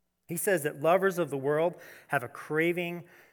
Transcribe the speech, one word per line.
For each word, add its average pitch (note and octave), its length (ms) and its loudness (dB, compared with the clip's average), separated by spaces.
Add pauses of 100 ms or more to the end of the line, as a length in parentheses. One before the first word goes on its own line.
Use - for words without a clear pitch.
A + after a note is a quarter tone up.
(280)
He E3+ 80 -6
says E3+ 280 2
that D3+ 180 -4
lovers F3+ 360 4
of D#3+ 120 0
the C#3 80 -2
world D#3 380 0 (320)
have C#3 140 0
a A#2+ 60 -8
craving E3+ 760 -2 (280)